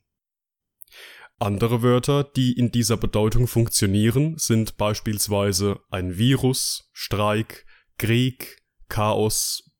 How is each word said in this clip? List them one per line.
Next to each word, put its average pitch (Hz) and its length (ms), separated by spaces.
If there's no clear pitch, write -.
Andere 113 400
Wörter, 127 440
die 127 260
in 120 180
dieser 117 280
Bedeutung 110 500
funktionieren, 117 920
sind 113 380
beispielsweise 101 1040
ein 90 280
Virus, 131 760
Streik, 104 760
Krieg, 120 640
Chaos, 107 880